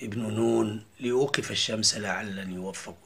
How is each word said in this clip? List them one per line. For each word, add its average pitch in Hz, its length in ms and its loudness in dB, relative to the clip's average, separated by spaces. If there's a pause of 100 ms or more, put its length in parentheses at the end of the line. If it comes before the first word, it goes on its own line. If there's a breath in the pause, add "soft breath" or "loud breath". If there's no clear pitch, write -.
ابن 117 200 -4 (140)
نون 113 480 4 (180)
لأوقف 127 500 2
الشمس 110 460 0
لعلني 95 600 -4
أوفق 92 480 -8